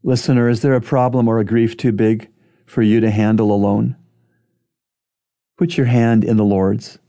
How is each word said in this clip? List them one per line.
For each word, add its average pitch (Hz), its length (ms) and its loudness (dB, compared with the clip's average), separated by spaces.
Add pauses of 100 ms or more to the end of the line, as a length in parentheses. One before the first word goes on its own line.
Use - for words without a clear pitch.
Listener, 120 480 0
is 117 100 -2
there 135 160 0
a 120 60 0
problem 123 440 0
or 113 120 0
a 107 60 0
grief 113 300 0
too 127 160 -2
big 107 380 0 (380)
for - 160 -4
you 110 180 2
to 110 100 0
handle 107 400 0
alone? 101 460 -2 (1600)
Put 170 220 -2
your 131 80 0
hand 117 360 2
in 113 140 0
the 107 80 2
Lord's. 98 540 -2 (100)